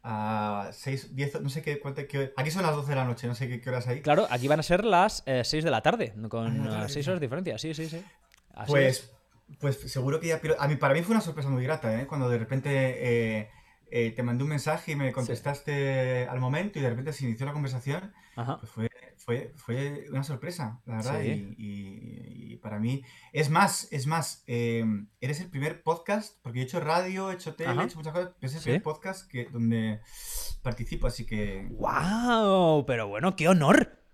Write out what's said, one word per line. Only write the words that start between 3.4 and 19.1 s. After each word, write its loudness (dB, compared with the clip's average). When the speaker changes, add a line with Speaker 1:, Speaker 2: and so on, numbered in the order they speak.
Speaker 1:
qué, -6
qué -6
horas -2
hay. -2
Speaker 2:
Claro, 2
aquí 0
van 4
a -2
ser 2
las, 4
eh, 2
seis 0
de 2
la 2
tarde, 2
con, -2
Speaker 1:
Ah, -2
Speaker 2:
eh, -2
Speaker 1:
claro, -4
Speaker 2:
seis -4
Speaker 1:
sí. -2
Speaker 2:
horas 0
de -2
diferencia, -4
sí, -6
sí, -6
sí. -10
Así -6
Speaker 1:
Pues, 6
Speaker 2:
es. -20
Speaker 1:
pues -2
seguro 0
que -4
ya... 2
Pero 2
a 4
mí, 4
para 4
mí 4
fue 2
una 6
sorpresa -4
muy 2
grata, 0
¿eh? -2
Cuando 0
de 4
repente... -2
Eh, -6
eh, 2
te -2
mandé 0
un 0
mensaje -2
y -2
me 0
Speaker 2:
Sí. -4
Speaker 1:
contestaste -2
al -4
momento 0
y 0
de 2
repente -4
se -6
inició -2
la -6
conversación, -4
Speaker 2:
Ajá. -4
Speaker 1:
pues -16
fue, -4